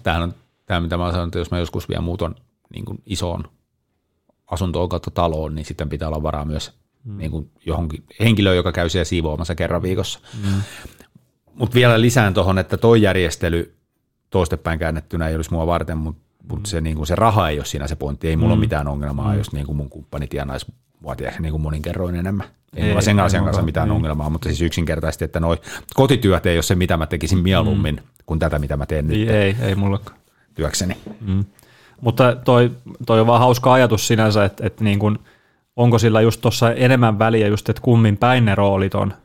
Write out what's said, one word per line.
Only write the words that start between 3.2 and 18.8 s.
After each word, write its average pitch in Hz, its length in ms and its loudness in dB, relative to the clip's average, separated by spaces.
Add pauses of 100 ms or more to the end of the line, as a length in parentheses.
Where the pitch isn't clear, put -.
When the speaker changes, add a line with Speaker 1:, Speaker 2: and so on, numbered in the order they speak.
Speaker 1:
asuntoon 90 420 -4
kautta 85 220 -6
taloon, 80 440 -2
niin 80 100 -8
sitten - 240 -8
pitää 78 180 -8
olla 78 160 -6
varaa 76 220 -4
myös 78 260 -8 (320)
Speaker 2:
Mm. 104 140 -14
Speaker 1:
niinku 78 320 -8 (160)
johonkin 78 380 -6 (160)
henkilöön, 104 360 4
joka 87 160 0
käy 85 180 -2
siellä 85 160 0
siivoamassa 82 500 -4
kerran 85 260 -2
viikossa. 92 380 -4 (240)
Speaker 2:
Mm. 98 180 0 (920)
Speaker 1:
Mut - 220 -4
vielä 120 260 6
lisään 120 320 4
tohon, 95 260 2
että 92 180 -2
toi 117 240 6
järjestely 87 720 0 (560)
toistepäin 85 500 -2
käännettynä 80 480 -4
ei 80 80 -4
olisi 80 160 -6
mua 82 160 -2
varten, 82 300 -2
mut, 78 200 -6 (320)
mut 110 100 -8
Speaker 2:
Mm. 104 60 -10
Speaker 1:
se, 87 160 -4
niinku, 78 240 -4
se 85 100 -2
raha 101 340 2
ei 73 100 -4
ole 71 60 -8
siinä 69 220 -6
se - 80 -6
pointti. 71 320 -6
Ei 80 80 0
mulla 110 120 2
Speaker 2:
Mm. 107 60 4
Speaker 1:
ole 107 60 2
mitään 78 280 -2